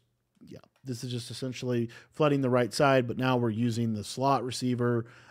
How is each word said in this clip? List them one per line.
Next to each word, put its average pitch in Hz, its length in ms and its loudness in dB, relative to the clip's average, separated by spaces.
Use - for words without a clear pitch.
yeah, - 200 -20
this 123 180 -8
is 123 80 -8
just 120 180 -8
essentially 120 600 -4
flooding 147 300 2
the 131 100 0
right 123 240 2
side, 135 320 4
but 117 120 -6
now 131 180 2
we're 120 140 2
using 113 440 0
the 104 100 -6
slot 127 420 0
receiver, 120 600 0